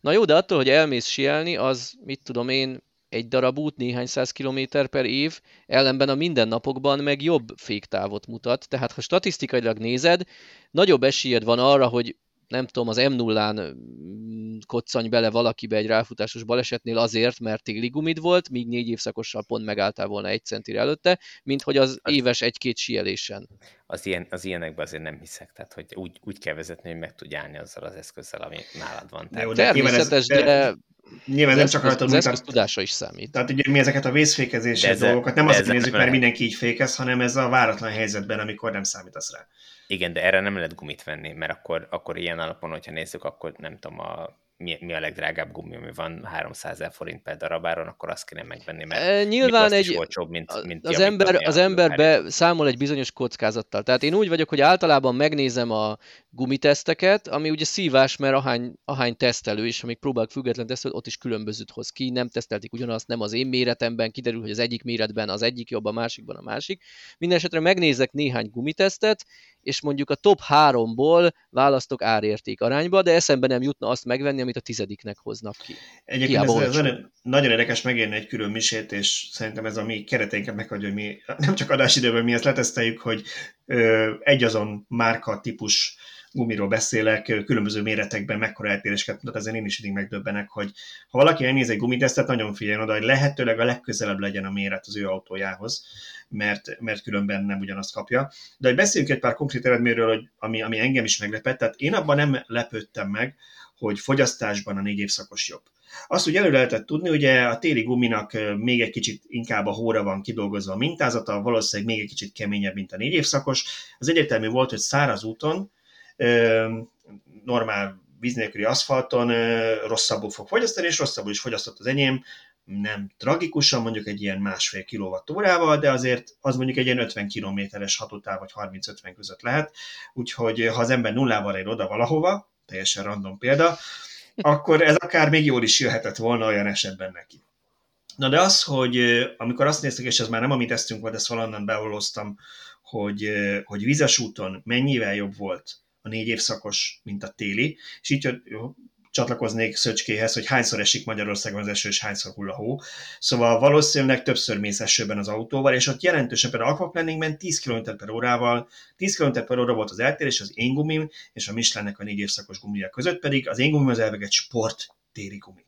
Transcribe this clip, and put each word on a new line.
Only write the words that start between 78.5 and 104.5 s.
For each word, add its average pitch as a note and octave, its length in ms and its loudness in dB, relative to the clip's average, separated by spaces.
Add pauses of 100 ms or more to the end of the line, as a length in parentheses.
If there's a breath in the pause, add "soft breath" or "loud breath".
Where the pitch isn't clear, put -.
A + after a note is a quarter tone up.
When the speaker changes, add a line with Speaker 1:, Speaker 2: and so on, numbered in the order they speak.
Speaker 3:
misét, A2 420 -2
és - 400 -2
szerintem A2 340 -6
ez G#2+ 100 -6
a G#2+ 80 -4
mi G#2+ 200 -6
kereteinket G#2 500 -2
meghagyja, G2+ 320 -8
hogy G2+ 100 -4
mi G#2 200 -8 (200)
nem D3+ 180 2
csak - 160 -4
adásidőben B2 540 4
mi A#2+ 80 2
ezt A#2 120 2
leteszteljük, A#2+ 560 0
hogy, A2+ 220 -4 (440 loud breath)
ö, A2+ 440 4 (100)
egy C3+ 240 4
azon G#2+ 440 -2
márka A2+ 520 0
típus - 560 -2 (360 loud breath)
gumiról A2 360 0
beszélek, A2 600 0
ö, G#2+ 160 0
különböző G#2 380 0
méretekben G#2+ 560 -4
mekkora G#2+ 320 -4
eltéréseket G2+ 520 -4
mutat, A2+ 180 -8
ezen G#2+ 140 -6
én A2 100 -6
is G2+ 160 -6
mindig G2 200 -6
megdöbbenek, G2+ 480 -6
hogy G2+ 220 -8 (380 loud breath)
ha B2+ 100 -2
valaki D#3 260 6
megnéz C3 260 2
egy G#2+ 80 0
gumitesztet, B2 480 0
nagyon A2 280 -2
figyeljen G#2+ 280 -2
oda, A2 100 -2
hogy G#2+ 100 0
lehetőleg C3 580 2
a A#2 40 4
legközelebb G#2+ 540 -4
legyen G2 260 -4
a F#2+ 60 -6
méret G2 360 -6
az G#2 100 -12
ő G2+ 120 -4
autójához, F#2+ 800 -8 (440 loud breath)
mert, G#2 500 -4
mert A2 220 -6
különben G2+ 420 -2
nem G2 140 -4
ugyanazt G2 340 -8
kapja. B2 380 -2 (280 loud breath)
De C3 100 4
hogy B2 80 4
beszéljünk F3 360 2
egy B2+ 80 0
pár A#2+ 140 2
konkrét C#3 320 -4
eredményről, A#2 420 4
hogy A2+ 200 0 (100)
ami, A2 240 -4
ami A2 160 -4
engem B2+ 260 2
is G#2+ 140 0
meglepett, G#2+ 400 -4
tehát A2+ 180 -2
én D#3 180 -2
abban D3+ 220 2
nem C#3+ 300 2
lepődtem A2+ 600 -6
meg, A#2 260 -4 (440 loud breath)
hogy G#2 200 -4
fogyasztásban G#2 800 0